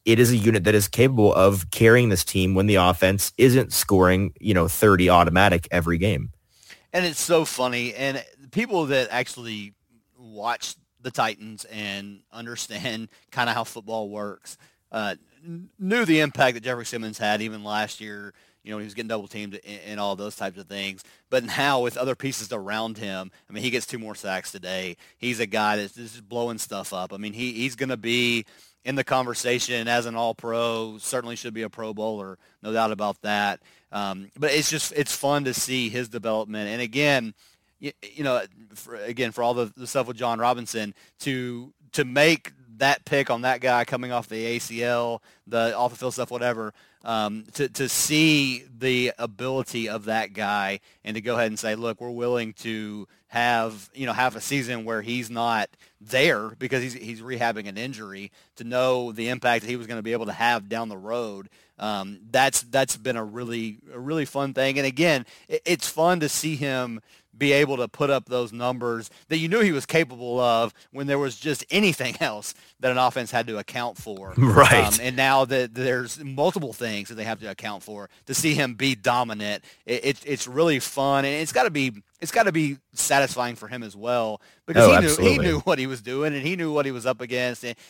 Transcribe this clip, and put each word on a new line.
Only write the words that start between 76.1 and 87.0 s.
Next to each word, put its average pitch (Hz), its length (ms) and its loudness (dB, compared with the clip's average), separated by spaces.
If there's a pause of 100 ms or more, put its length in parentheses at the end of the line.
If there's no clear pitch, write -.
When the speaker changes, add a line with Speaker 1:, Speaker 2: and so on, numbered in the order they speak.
Speaker 2:
multiple 143 500 -2
things 104 360 -6
that 113 60 -14
they 110 100 -8
have 110 160 -6
to 107 100 -10
account 101 340 -10
for, 101 260 -14 (160)
to 135 80 -6
see 151 200 0
him 135 200 0
be 131 200 0
dominant, 107 720 -2 (220)
it, 110 180 -4
it, 135 220 -2
it's 135 220 -4
really 143 320 2
fun. 139 440 0
And 139 100 -2
it's 156 180 -4
gotta 247 180 2
be, 135 220 -2 (280)
it's 165 120 -8
gotta 220 200 4
be 147 260 0 (140)
satisfying 123 600 0
for 107 140 -14
him 120 140 -10
as 104 120 -12
well, 110 460 -2 (260)
because 113 220 10
Speaker 1:
Oh, - 40 10
Speaker 2:
he - 40 8
knew, - 40 8
he 175 60 4
Speaker 1:
absolutely. - 380 4
Speaker 2:
knew 156 160 2
what 143 180 0
he 131 80 -4
was 131 160 -8
doing 139 320 -2
and 135 100 -6
he 180 120 -2
knew 165 160 -2
what 147 140 2
he 139 60 -4
was 120 140 -6